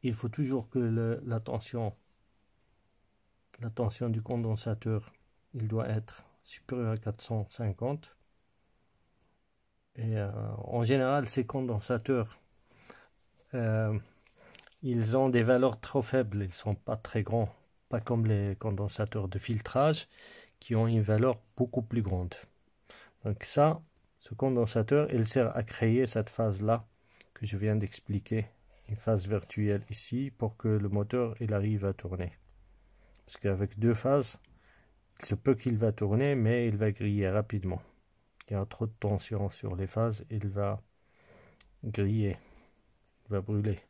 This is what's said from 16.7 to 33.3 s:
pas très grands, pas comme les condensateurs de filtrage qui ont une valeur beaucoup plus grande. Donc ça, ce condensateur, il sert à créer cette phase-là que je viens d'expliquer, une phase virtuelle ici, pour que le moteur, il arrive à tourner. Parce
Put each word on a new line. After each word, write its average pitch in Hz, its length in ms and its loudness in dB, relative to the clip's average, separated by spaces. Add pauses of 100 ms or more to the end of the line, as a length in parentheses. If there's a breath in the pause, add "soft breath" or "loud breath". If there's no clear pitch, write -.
pas - 200 -4
très - 260 -4
grands, 110 320 0 (360)
pas 120 100 -2
comme 113 260 0
les 101 300 2
condensateurs 104 720 -4
de 92 100 -6
filtrage 135 720 0 (520 loud breath)
qui - 140 -6
ont 113 140 4
une 113 140 4
valeur 110 400 4 (160)
beaucoup 123 240 0
plus 113 200 -2
grande. 90 320 -2 (920 loud breath)
Donc 107 180 -4
ça, 156 380 4 (380)
ce - 140 -14
condensateur, 120 800 2
il 113 160 2
sert 120 300 2
à 113 60 -2
créer 117 440 2
cette 110 220 -2
phase-là 110 580 0 (460 soft breath)
que - 120 -8
je 104 120 -4
viens 104 180 2
d'expliquer, 107 720 -2 (400)
une 107 80 -4
phase 107 320 0
virtuelle 104 600 0
ici, 131 480 -6
pour 110 180 -4
que - 140 -2
le 104 180 2
moteur, 110 540 0
il 110 120 0
arrive 104 300 0
à 98 100 0
tourner. 90 380 -6 (920 soft breath)
Parce - 120 -16